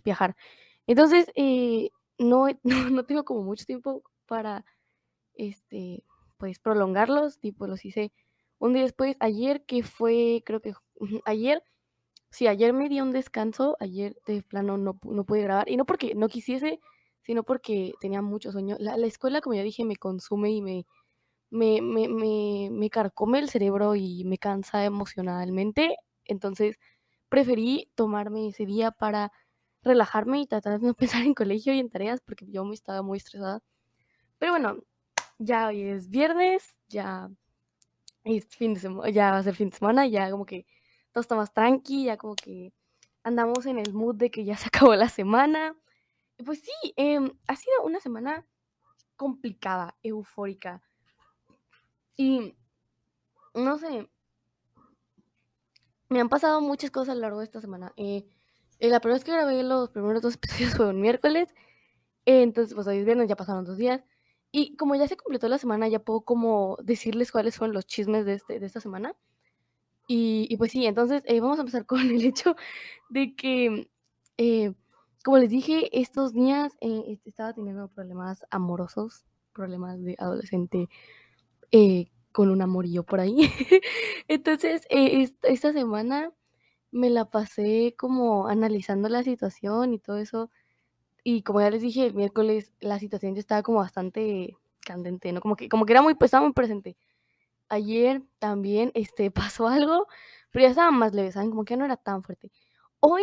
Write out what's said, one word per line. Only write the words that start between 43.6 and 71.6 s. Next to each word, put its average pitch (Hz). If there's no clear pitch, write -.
en 254
el 208
mood 226
de 233
que 214
ya 202
se -
<laughs> -
acabó 247
la 220
semana. 302
Y 240
pues 302
sí, 571
em, 277
ha 277
sido 508
una 330
semana 262
complicada, 196
eufórica. 196
Y, 262
no 269
sé, 294
me 254
han 233
pasado 311
muchas 285
cosas 262
a 254
lo 233
largo 208
de 220
esta 220
semana. 185
Eh, 202
eh, 233
la 233
primera 233
vez 262
que 330
grabé 277
los 254
primeros 214
dos 240
<laughs> -
episodios -
fue 214
un 196
miércoles. 302
Eh, 262
entonces, 233
pues, 208
hoy 196
es 202
viernes, 233
ya 196
pasaron 185
dos 185
días. 247
Y 285
como 285
ya 277
se -
completó 240
la 262
semana, 220
ya 214
puedo 220
como 226
decirles 226
cuáles 226
fueron 220
los 190
chismes 214
de 196
este, 202
de 202
esta 196
semana. 202
Y, 226
y 233
pues 226
sí, 254
entonces, 240
eh, 233
vamos 277
a 302